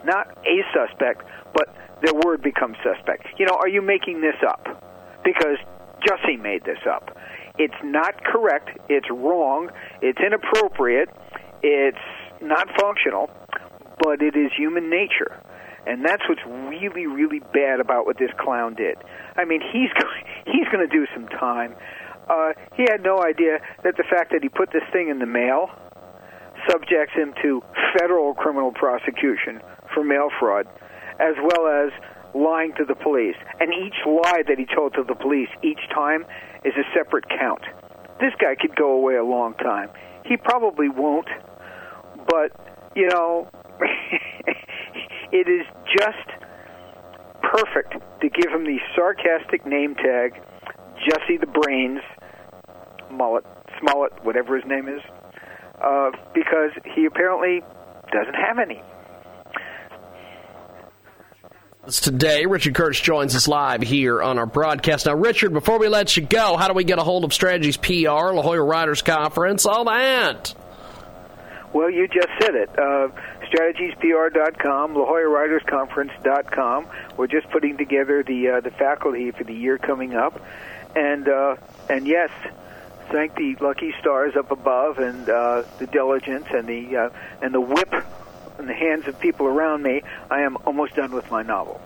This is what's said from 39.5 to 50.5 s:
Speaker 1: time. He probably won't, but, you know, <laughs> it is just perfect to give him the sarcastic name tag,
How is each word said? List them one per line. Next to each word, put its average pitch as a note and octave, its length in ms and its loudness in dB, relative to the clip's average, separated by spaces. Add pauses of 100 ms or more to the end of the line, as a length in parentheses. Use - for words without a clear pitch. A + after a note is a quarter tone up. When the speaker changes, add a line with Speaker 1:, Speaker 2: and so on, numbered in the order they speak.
Speaker 1:
time. G2+ 340 -4 (360)
He A#3+ 120 0
probably A3 520 2
won't, D3 380 0 (1000)
but, D#3+ 240 2 (440)
you F#3 120 2
know, E3+ 420 0 (300)
<laughs> - 1500 -6
it F3+ 160 4
is F3 180 2 (320)
just G#3+ 320 -2 (1120)
perfect - 520 2 (280)
to D3+ 80 2
give E3+ 220 0
him D#3+ 140 -2
the C#3+ 120 -2 (180)
sarcastic F3 720 -2
name C#3+ 300 -2
tag, B2 440 0 (680)